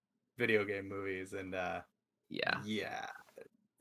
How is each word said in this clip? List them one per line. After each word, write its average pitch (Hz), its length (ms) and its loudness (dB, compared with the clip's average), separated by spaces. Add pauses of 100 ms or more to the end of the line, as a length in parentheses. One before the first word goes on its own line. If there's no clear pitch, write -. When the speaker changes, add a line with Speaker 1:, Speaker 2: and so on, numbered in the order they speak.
(380)
Speaker 1:
video 113 260 6
game 98 240 -2
movies, 98 460 -2
and, 95 200 -4
uh, 87 280 0 (480)
Speaker 2:
Yeah. - 340 0
Speaker 1:
yeah, - 440 -2 (720)